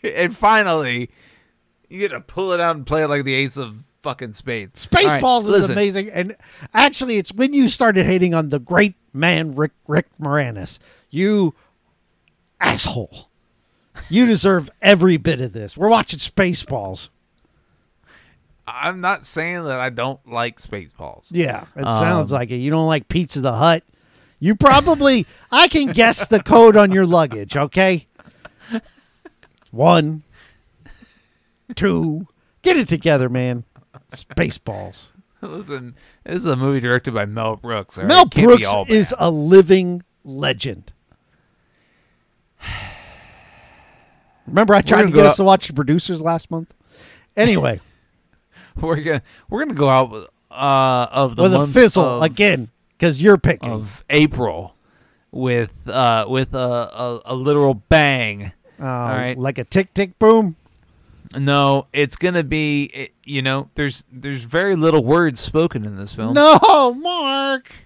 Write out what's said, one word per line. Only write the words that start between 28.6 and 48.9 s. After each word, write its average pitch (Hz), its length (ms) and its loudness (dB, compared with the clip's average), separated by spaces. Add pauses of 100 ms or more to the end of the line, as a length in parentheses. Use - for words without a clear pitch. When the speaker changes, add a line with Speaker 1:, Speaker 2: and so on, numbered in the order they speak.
Speaker 2:
One, 156 540 0 (1500)
two, 165 520 -2 (360)
get 349 140 2
it 247 120 -2
together, 147 420 0
man. 123 340 -6 (460)
Spaceballs. - 1000 -10 (140)
Speaker 1:
<laughs> - 140 -20
Listen, 143 540 -14 (300)
this - 120 -10
is 120 100 -6
a 139 100 0
movie 135 240 0
directed 123 340 -2
by 104 100 -2
Mel 110 320 -6
Brooks. 110 400 -10
all 92 80 -8
right? 196 40 -2
Speaker 2:
Mel 359 180 6
Speaker 1:
It - 60 -8
can't 208 160 4
be 240 80 10
Speaker 2:
Brooks 214 120 0
Speaker 1:
all 202 200 0
Speaker 2:
is 220 220 2
Speaker 1:
bad. 254 100 -6
Speaker 2:
a 170 100 2
living 175 720 4 (220)
legend. 131 680 -8 (1700)
<sighs> - 60 -18 (1800)
Remember, 190 280 2
I 202 40 6
Speaker 1:
We're - 40 2
Speaker 2:
tried - 160 2
Speaker 1:
gonna 208 100 4
Speaker 2:
to 165 40 0
Speaker 1:
go 147 80 6
Speaker 2:
get 196 60 8
us - 60 6
Speaker 1:
out - 40 0
Speaker 2:
to 196 80 0
watch 190 240 4
The 160 40 -12
Producers 156 500 -2
last 165 280 -4
month. 165 220 -10 (640)
Anyway, 160 440 0 (480)
Speaker 1:
<laughs> - 520 -20
We're 160 200 -2